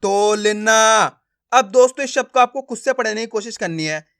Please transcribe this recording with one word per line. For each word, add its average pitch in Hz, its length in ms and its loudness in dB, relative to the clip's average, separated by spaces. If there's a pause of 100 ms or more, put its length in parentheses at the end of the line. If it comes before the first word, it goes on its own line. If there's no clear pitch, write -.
तोलना। 214 1000 2 (480)
अब 240 180 2
दोस्तों 254 340 2
इस 254 100 -8
शब्द 254 140 -2
को - 120 0
आपको 247 220 0
खुद 240 160 -12
से - 140 -4
पढ़ने 220 280 -4
की 226 60 -6
कोशिश 220 300 -8
करनी 165 280 -6
है। 156 220 -6 (140)